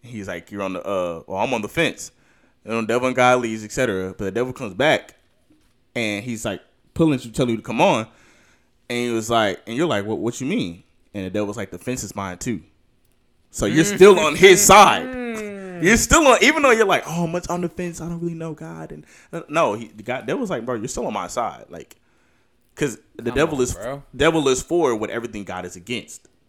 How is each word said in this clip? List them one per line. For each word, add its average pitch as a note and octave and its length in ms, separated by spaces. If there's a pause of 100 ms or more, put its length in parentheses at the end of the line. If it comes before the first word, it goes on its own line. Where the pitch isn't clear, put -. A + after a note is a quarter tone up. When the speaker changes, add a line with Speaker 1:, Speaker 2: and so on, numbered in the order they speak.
Speaker 1:
And A#2+ 80
he's G#2 160
like, F2 220
"You're G2+ 140
on F#2+ 100
the, F#2 120
uh, F2+ 420
well, F#2+ 120
I'm B2+ 140
on A2+ 80
the G2+ 80
fence." - 420 (540)
And A2+ 220
the A2+ 60
devil B2 140
and B2+ 80
God B2 260
leaves, A2 220
et G#2+ 80
cetera. F#2+ 460
But G#2+ 80
the F#2+ 60
devil B2 220
comes A2+ 200
back C3+ 420 (800)
and G#2 280
he's A#2 200
like G#2 180 (340)
pulling D3+ 240
you, B2 100
telling B2 220
you A2+ 60
to G#2 60
come A#2+ 180
on. C#3+ 260 (800)
And A#2+ 100 (100)
he A#2 40
was A2+ 160
like, A2 380
and A#2 100
you're D#3+ 100
like, G2+ 180
"What, G#2+ 140
what A2+ 220
you C3 60
mean?" G2+ 360 (300)
And G2 120
the F#2 40
devil's G2+ 280
like, G2+ 140
"The F2 60
fence B2 260
is G2 120
mine F#2+ 240
too." A2 240 (920)
So - 120
you're C#3 180
Speaker 2:
Mm. G3+ 100
Speaker 1:
still F#3 240
on D3+ 160
his F#3 300
side. F#3 400
Speaker 2:
Mm. G#3 800
Speaker 1:
You're G3 140
still C#4+ 300
on, G#3+ 160
even D4+ 200
though C4+ 80
you're A3+ 160
like, D#3+ 180
"Oh, E3 200
I'm E3 100 (160)
on F3 100
the F3 80
fence. F3 320
I E3+ 80
don't E3+ 100
really E3+ 140
know E3 220
God." D#3+ 360
And, D3+ 140 (260)
uh, E3+ 160
no, C#3+ 280
he, A#2 140
the G#2+ 120
God, B2 240
devil's G3 240
like, B2 160
"Bro, B2 120
you're A2 100
still B2+ 180
on B2+ 80
my F#2+ 140
side." E2 420
Like, - 280 (760)
'cause C3+ 240 (180)
the A#2 100
Speaker 2:
Come A#2 100
Speaker 1:
devil D3+ 220
Speaker 2:
on, B2+ 40
Speaker 1:
is, B2 140
Speaker 2:
bro. C3 260 (140)
Speaker 1:
devil D3 320
is B2+ 160
for D#3+ 320
what G#2+ 160
everything A2+ 320
God F2+ 220
is F2+ 100
against. G2 520 (220)